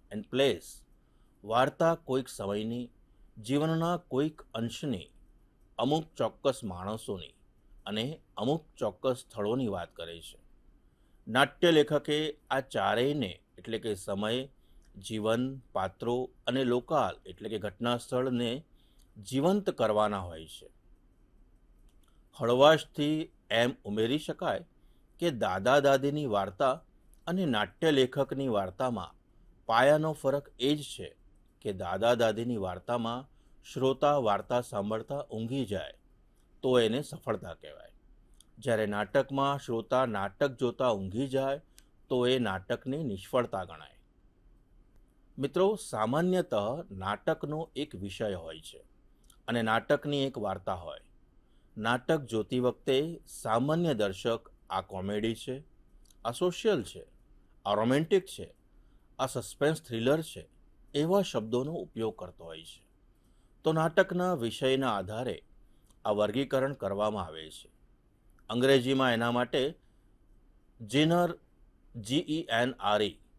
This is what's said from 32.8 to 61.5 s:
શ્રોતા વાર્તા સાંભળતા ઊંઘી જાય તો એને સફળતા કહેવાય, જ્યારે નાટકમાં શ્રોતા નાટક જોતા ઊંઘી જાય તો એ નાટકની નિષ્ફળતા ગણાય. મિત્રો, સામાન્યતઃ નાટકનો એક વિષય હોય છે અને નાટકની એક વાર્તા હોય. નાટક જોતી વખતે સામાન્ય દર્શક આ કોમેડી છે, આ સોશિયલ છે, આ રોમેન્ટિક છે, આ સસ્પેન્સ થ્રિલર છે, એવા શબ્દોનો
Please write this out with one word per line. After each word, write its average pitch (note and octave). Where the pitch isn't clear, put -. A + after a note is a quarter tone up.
શ્રોતા C3+
વાર્તા A#2+
સાંભળતા A2
ઊંઘી A2+
જાય F2+
તો B2+
એને A2+
સફળતા F#2
કહેવાય, -
જ્યારે A2+
નાટકમાં C3+
શ્રોતા B2+
નાટક G#2
જોતા B2
ઊંઘી G2+
જાય C3+
તો B2
એ B2+
નાટકની A#2+
નિષ્ફળતા G#2+
ગણાય. D#2
મિત્રો, F3+
સામાન્યતઃ C#3
નાટકનો G#2+
એક C#3+
વિષય G2
હોય E2
છે -
અને A#2
નાટકની C#3
એક C3
વાર્તા G2
હોય. E2
નાટક B2
જોતી A#2
વખતે C3+
સામાન્ય D3
દર્શક G#2
આ F#2+
કોમેડી G#2
છે, C3
આ A#2
સોશિયલ F3+
છે, -
આ G2+
રોમેન્ટિક D3
છે, -
આ C3
સસ્પેન્સ C#3
થ્રિલર B2
છે, -
એવા E3+
શબ્દોનો B2